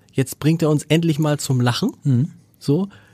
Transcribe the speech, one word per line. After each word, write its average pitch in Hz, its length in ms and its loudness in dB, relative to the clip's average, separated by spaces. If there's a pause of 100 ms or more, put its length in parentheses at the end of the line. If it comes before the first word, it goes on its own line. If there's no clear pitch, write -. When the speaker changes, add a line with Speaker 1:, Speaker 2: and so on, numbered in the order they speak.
(120)
Speaker 1:
„Jetzt - 260 -4
bringt 160 240 0
er 151 80 2
uns 151 140 0
endlich 160 340 0
mal 147 220 0
zum 127 200 0
Lachen.“ 123 440 -2
Speaker 2:
Mhm. 135 260 0 (300)
Speaker 1:
So, 180 280 0 (260)